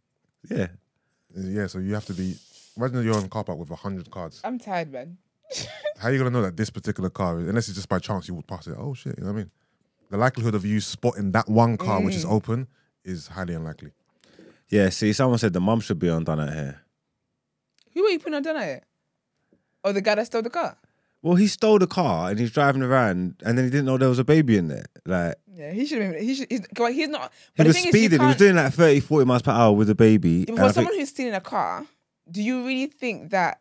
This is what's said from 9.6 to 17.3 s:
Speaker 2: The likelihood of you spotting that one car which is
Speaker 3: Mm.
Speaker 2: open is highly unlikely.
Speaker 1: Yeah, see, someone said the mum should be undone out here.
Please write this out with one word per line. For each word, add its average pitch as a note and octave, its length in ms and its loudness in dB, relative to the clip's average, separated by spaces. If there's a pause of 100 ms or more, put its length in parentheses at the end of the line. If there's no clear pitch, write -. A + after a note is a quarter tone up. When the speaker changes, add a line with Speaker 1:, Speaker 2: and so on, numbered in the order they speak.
Speaker 2:
The G2+ 60 -6
likelihood A#2 380 0
of G2 100 -2
you G#2 160 0
spotting G2+ 520 -4
that A2+ 160 0
one A2+ 280 4
car G2 240 -2
which F#2+ 140 0
is E2 100 -4
Speaker 3:
Mm. F2+ 80 -4
Speaker 2:
open A#2 360 -2 (360)
is F2+ 240 -12
highly F2 260 -8
unlikely. D#2+ 360 -12 (800)
Speaker 1:
Yeah, G2+ 220 4
see, G#2+ 220 0
someone B2 260 2
said G#2+ 140 0
the F2+ 80 -2
mum A2 200 0
should F#2 180 -6
be F2 100 0
undone D#2+ 320 -2
out D2 120 -6
here. C#2+ 280 -10 (1120)